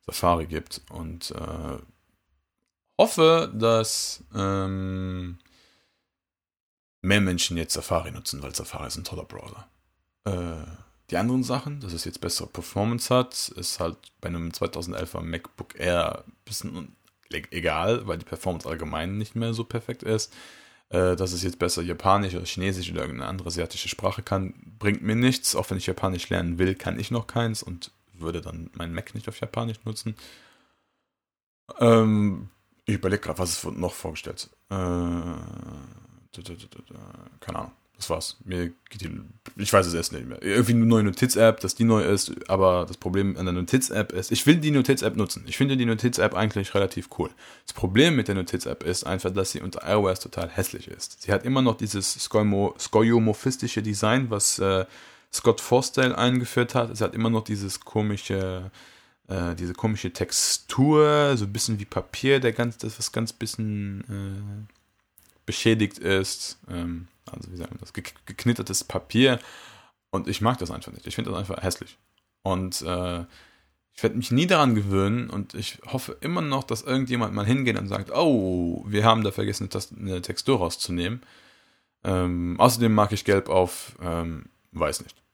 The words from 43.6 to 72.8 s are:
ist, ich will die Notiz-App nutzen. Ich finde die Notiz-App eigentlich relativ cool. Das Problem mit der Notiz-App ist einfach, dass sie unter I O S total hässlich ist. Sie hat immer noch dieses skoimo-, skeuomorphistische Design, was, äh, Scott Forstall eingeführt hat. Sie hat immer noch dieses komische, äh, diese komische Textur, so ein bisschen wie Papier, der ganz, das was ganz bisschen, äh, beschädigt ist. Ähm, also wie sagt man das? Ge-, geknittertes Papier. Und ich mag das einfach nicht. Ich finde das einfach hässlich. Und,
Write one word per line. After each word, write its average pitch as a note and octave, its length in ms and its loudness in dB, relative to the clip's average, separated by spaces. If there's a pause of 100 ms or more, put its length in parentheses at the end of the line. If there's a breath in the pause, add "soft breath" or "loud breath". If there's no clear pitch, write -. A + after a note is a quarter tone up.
ist, F#2 200 -4
ich - 140 2
will D#3+ 100 10
die D3+ 140 2
Notiz-App C3 460 4
nutzen. - 300 -2
Ich - 120 -8
finde C#3 180 2
die B2 80 2
Notiz-App A2+ 500 2
eigentlich G2+ 400 0
relativ F#2+ 440 0
cool. D#2+ 120 -2 (360 loud breath)
Das - 80 -14
Problem C3 420 4
mit A2+ 120 0
der G2 80 0
Notiz-App - 480 -4
ist F2+ 200 -2
einfach, F#2 300 -2
dass F#2+ 180 0
sie - 80 -6
unter - 260 -8
I G2+ 100 4
O G2+ 120 4
S F#2 120 0
total - 280 -6
hässlich - 400 -6
ist. - 320 -14
Sie - 100 -6
hat G2 140 2
immer C3 160 2
noch A#2+ 160 4
dieses G#2 420 -4
skoimo-, G2+ 600 2
skeuomorphistische A2+ 1040 2
Design, A2 480 0
was, - 300 0
äh, F#2+ 260 2 (440 loud breath)
Scott - 300 2
Forstall B2+ 560 2
eingeführt B2 580 2
hat. A2+ 220 0
Sie G#2+ 80 0
hat F2 100 -2
immer A2+ 140 0
noch A2 160 2
dieses G2+ 360 -6
komische, F#2+ 880 -2 (580 loud breath)
äh, F2 280 -2
diese F2 180 -6
komische G#2+ 360 -2
Textur, D3 1300 4
so G#2+ 80 0
ein G2+ 80 -6
bisschen G#2+ 260 -2
wie G2+ 60 -6
Papier, - 560 2
der A#2+ 120 2
ganz, A#2+ 260 -2
das A2 200 -8
was - 140 -6
ganz A2+ 220 -2
bisschen, G#2 720 -4
äh, G2+ 680 -10 (680)
beschädigt A2 540 2
ist. - 600 0 (100)
Ähm, F2 400 -6 (180)
also - 260 -14
wie F2+ 40 -14
sagt E2+ 140 -10
man - 80 -14
das? - 140 -18
Ge-, - 200 -10 (140)
geknittertes - 580 -2
Papier. A#2+ 540 4 (720 loud breath)
Und F#2+ 160 -2
ich - 140 -4
mag A#2+ 180 2
das E2+ 120 -6
einfach - 220 -12
nicht. - 140 -16
Ich - 80 -10
finde - 160 -6
das F2 80 -4
einfach F#2+ 240 -6
hässlich. - 340 -4 (460)
Und, F#2 400 -2